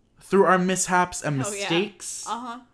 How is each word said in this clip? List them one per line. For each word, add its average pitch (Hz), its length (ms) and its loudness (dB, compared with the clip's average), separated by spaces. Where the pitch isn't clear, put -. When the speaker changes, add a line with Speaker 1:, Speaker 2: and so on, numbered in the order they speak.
Speaker 1:
through 190 240 4
our 185 140 4
mishaps 185 640 0
and 139 200 -2
Speaker 2:
Oh, - 80 -4
yeah. 202 100 -6
Speaker 1:
mistakes, 190 680 -4
Speaker 2:
Uh-huh. 233 300 -10